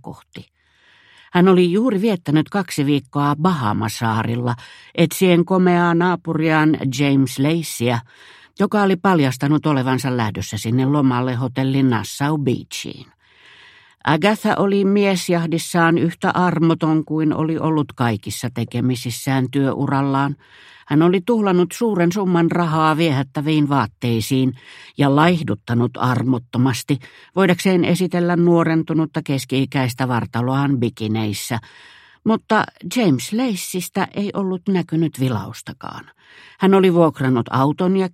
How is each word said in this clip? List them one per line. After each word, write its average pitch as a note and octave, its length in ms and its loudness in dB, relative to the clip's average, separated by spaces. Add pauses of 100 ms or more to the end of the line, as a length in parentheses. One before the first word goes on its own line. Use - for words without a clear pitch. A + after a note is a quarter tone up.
kohti. - 460 -20 (880)
Hän F3+ 160 6
oli F3+ 240 4
juuri G#3+ 280 0
viettänyt E3+ 480 0
kaksi F3 380 -4
viikkoa C#3+ 500 0
Bahamasaarilla A#2 1160 -2 (400)
etsien F3 500 2
komeaa F3 500 2
naapuriaan D#3+ 840 0 (220)
James C#3 400 0
Laceyä, C#3 600 -2 (580)
joka G3+ 240 0
oli F#3+ 140 2
paljastanut D3 720 2
olevansa C3 500 0
lähdössä G#2+ 420 -4
sinne B2+ 280 0
lomalle C3 480 0
hotelli C3+ 480 -2
Nassau C3+ 560 -2
Beachiin. - 680 -6 (1000)
Agatha G3 500 2
oli G3+ 280 2
miesjahdissaan E3+ 1120 0
yhtä E3+ 320 -2
armoton E3 760 0
kuin D#3 300 -2
oli D#3+ 240 -2
ollut D#3 340 -2
kaikissa A2+ 640 -4
tekemisissään B2 960 -2
työurallaan. C#3 880 0 (500)
Hän D3+ 160 2
oli F3+ 240 4
tuhlannut G3 460 2
suuren F3+ 400 0
summan F3+ 380 2
rahaa D#3 460 0
viehättäviin D3 720 0
vaatteisiin B2+ 840 0 (440)
ja C#3+ 180 4
laihduttanut C3 800 0
armottomasti, B2 1000 -2 (380)
voidakseen F3+ 480 2
esitellä F3 520 0
nuorentunutta E3 880 2
keski-ikäistä C3 840 -2
vartaloaan B2+ 720 -2
bikineissä. A2 800 -4 (640)
Mutta G#3+ 400 0 (320)
James D#3 360 0
Laceystä G3+ 840 -4
ei G3+ 200 -6
ollut F#3 340 -4
näkynyt E3 520 -2
vilaustakaan. B2+ 840 -8 (560)
Hän F#3+ 140 4
oli F#3 200 4
vuokrannut C3+ 560 2
auton D3+ 460 0
ja F#3+ 180 0